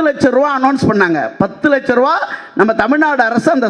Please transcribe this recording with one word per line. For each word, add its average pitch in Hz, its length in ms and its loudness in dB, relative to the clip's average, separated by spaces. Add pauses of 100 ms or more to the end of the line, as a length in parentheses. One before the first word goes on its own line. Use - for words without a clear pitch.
லட்ச 285 180 0 (100)
ரூபா 285 220 2
அனௌன்ஸ் 262 320 0
பண்ணாங்க. 180 320 0 (160)
பத்து 196 380 -2
லட்ச 262 240 -2
ரூபா 285 160 2 (440)
நம்ம 220 140 2
தமிழ்நாடு 277 500 0
அரசு 226 280 0
அந்த 247 180 0